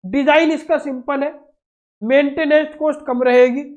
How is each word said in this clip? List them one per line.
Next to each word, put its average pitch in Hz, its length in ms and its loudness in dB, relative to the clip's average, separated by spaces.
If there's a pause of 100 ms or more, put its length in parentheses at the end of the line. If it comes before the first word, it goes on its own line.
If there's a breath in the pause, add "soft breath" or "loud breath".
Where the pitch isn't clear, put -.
डिजाइन 285 480 2
इसका 311 260 -2
सिंपल 277 440 -6
है, 302 100 -6 (680)
मेंटेनेंस 294 760 0
कॉस्ट 294 300 -4
कम 247 160 -2
रहेगी 247 400 4 (140)